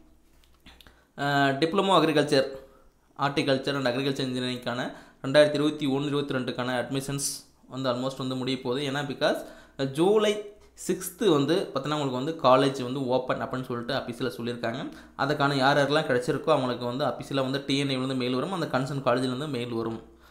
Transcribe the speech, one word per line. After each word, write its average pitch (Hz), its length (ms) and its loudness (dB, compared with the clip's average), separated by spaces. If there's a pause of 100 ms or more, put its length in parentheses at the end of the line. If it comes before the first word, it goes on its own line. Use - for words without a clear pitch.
(1160)
அஹ், 143 400 2
diploma 190 360 2
agriculture, 151 520 6 (760)
horticulture 139 560 0
and 139 120 0
agriculture 139 380 -2
இன்ஜினியரிங்கான 127 560 -4 (420)
ரெண்டாயிரத்தி 147 300 6
இருபத்தி 147 320 0
ஒன்று 139 220 0
இருபத்தி 139 260 -2
ரெண்டுக்கான 123 440 -4
அட்மிஷன்ஸ் 135 500 -4 (420)
வந்து 131 200 -4
almost 127 280 -2
வந்து 131 180 -6
முடிய 127 260 -2
போகுது. 127 200 -2
ஏன்னா, 143 260 -4
because, 147 300 0 (400)
அஹ், 139 140 -2
ஜூலை 208 420 4 (460)
சிக்ஸ்த்து - 500 -4
வந்து 147 320 4
பார்த்தீங்கன்னா, 143 360 -4
உங்களுக்கு 135 220 -2
வந்து 147 220 -4
காலேஜ் 135 420 6
வந்து 131 240 -4
ஓப்பன் 127 340 0
அப்படின்னு 127 240 -6
சொல்லிட்டு 120 280 -6
அஃபிஷியலா 123 380 -4
சொல்லியிருக்காங்க. 117 480 -6 (400)
அதுக்கான 143 380 0
யார் 139 200 4
யாரெல்லாம் 147 300 2
கிடைச்சிருக்கோ, 131 420 0
அவங்களுக்கு 123 360 2
வந்து 123 200 -2
அஃபிஷியலா 135 360 -2
வந்து 135 240 -2
டி 139 120 0
என் 143 120 0
ஏ 131 80 -2
வந்து 131 180 -2
மெயில் 127 180 -2
வரும், 135 180 -2
அந்த 170 160 -4
கன்சர்ன் 135 380 -2
காலேஜ்லேருந்து 127 420 0
மெயில் 120 260 -4
வரும். 113 260 -4 (320)